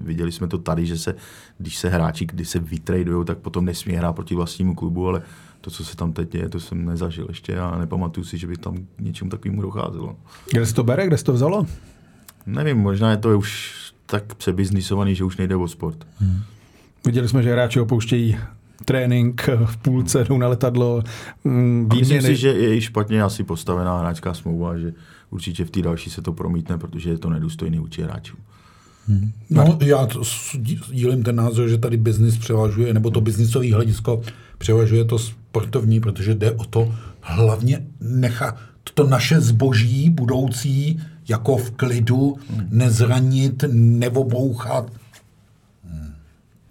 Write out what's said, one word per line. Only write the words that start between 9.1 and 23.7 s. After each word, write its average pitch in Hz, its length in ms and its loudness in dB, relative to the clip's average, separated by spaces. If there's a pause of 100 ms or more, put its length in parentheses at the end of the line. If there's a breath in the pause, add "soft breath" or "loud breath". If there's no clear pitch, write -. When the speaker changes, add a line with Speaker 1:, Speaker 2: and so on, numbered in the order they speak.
Speaker 1:
takovému 104 320 -6
docházelo. - 540 -8 (360 loud breath)
Speaker 2:
Kde 117 140 2
se 113 80 -2
to 123 100 2
bere, 143 220 2
kde 151 120 2
se - 60 -6
to 143 80 0
vzalo? 160 340 2 (800 loud breath)
Speaker 1:
Nevím, 139 320 0
možná 101 320 2
je 107 60 4
to 107 220 4
už - 340 -6 (340)
tak 104 280 -6
přebiznisovaný, 98 800 0
že 92 100 -2
už 92 120 -4
nejde 92 200 -2
o 87 120 -2
sport. 80 380 -8 (120)
Speaker 2:
Hmm. 95 220 0 (640 loud breath)
Viděli 120 220 2
jsme, 123 140 4
že 120 100 2
hráči 120 280 2
opouštějí 117 560 2 (480 loud breath)
trénink 123 640 2 (160)
v 113 120 0
půlce, 127 480 2
jdou 127 140 2
na 123 100 2
letadlo, 120 540 2 (420 loud breath)
mm, 123 460 4
Speaker 1:
A 117 40 6
myslím 131 240 4
Speaker 2:
výměny. 131 180 4
Speaker 1:
si, 117 40 -2
že 135 80 4
je 113 280 4
i 117 40 2
špatně 110 420 0
asi 98 220 0
postavená 90 540 -2